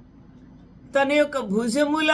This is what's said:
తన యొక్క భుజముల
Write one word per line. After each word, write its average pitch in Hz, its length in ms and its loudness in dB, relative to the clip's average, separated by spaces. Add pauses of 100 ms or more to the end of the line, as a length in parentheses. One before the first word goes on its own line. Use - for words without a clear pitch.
(960)
తన 277 160 2
యొక్క 294 280 0
భుజముల 277 760 -2